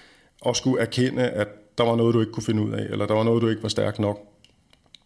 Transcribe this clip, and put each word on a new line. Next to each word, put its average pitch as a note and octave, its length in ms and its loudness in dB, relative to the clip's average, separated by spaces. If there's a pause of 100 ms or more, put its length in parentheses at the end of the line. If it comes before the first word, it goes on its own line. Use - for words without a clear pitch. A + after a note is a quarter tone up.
(460)
at B2 100 0
skulle - 260 0
erkende, B2 420 0
at - 540 -4
der A#2+ 60 4
var A#2 120 2
noget, A#2 180 4
du A#2 60 4
ikke A2 120 0
kunne A2 120 -8
finde A2 200 0
ud G#2+ 80 -4
af, G#2+ 200 -6
eller G#2 140 -4
der G#2 80 0
var A2 100 2
noget, A#2 180 2
du A2+ 80 2
ikke A2 140 -4
var A2 60 -2
stærk G#2 300 -2
nok G#2 200 -2 (840)